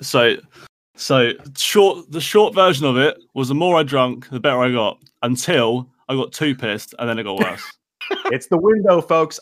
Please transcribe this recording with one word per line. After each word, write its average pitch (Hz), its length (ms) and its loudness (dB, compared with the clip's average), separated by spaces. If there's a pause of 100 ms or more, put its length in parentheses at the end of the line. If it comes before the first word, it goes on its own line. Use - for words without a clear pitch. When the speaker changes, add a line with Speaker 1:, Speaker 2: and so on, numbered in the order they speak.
Speaker 1:
so, 120 320 2 (600)
so 127 360 2 (260)
short, 196 540 2
the 156 100 -8
short 208 320 2
version 180 320 2
of 127 120 0
it 143 200 2 (160)
was 135 160 -4
the 139 60 -2
more 175 220 2
I 156 60 2
drunk, 131 460 -2
the 127 100 -10
better 123 200 0
I 127 120 2
got, 110 280 -2 (240)
until 123 640 0 (180)
I 135 80 -4
got 131 160 -4
too 147 240 -2
pissed, 107 440 -8
and 120 100 -4
then 113 100 -4
it 113 40 -6
got 98 160 -6
worse. 95 280 -4
Speaker 2:
<laughs> - 40 -20 (540)
It's 131 220 -6
the 175 120 2
window, 196 420 2
folks. 160 400 -2